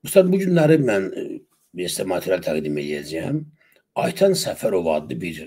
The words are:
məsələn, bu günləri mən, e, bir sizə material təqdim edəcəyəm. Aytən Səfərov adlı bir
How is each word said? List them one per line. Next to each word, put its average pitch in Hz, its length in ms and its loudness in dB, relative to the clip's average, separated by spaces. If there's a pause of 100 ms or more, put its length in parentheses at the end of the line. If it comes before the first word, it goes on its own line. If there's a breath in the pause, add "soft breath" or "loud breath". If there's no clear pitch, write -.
məsələn, 185 240 6
bu 190 80 2
günləri 165 400 4
mən, 101 320 0
e, - 140 -8 (500)
bir 87 160 -6
sizə 98 160 -6
material 90 400 0
təqdim 76 320 -2
edəcəyəm. 76 640 -6 (560 soft breath)
Aytən 175 400 2
Səfərov 85 560 -2
adlı 76 240 -6
bir 80 280 -8